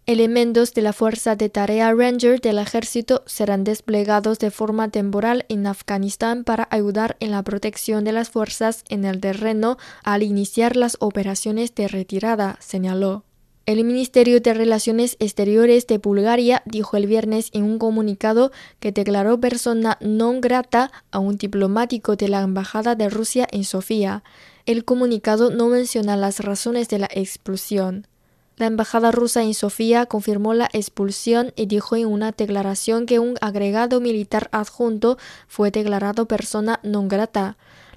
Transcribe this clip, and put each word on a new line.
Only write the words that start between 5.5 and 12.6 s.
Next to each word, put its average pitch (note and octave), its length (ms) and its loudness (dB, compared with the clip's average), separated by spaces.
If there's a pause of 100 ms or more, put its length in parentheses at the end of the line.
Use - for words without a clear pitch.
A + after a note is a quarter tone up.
Afganistán G3+ 760 -4
para A3+ 280 -2
ayudar G#3+ 480 -2
en G#3+ 100 -6
la G3+ 140 -2
protección G#3 600 -4
de A3 60 -2
las A3+ 200 -2
fuerzas A3 580 -2
en G3+ 160 -4
el F#3+ 160 -4
terreno A3 560 -2 (260)
al G#3 200 0
iniciar G#3 520 0
las B3 240 0
operaciones G#3+ 760 -4
de G3+ 120 -2
retirada, G3 720 -2
señaló. F#3+ 640 -2 (440)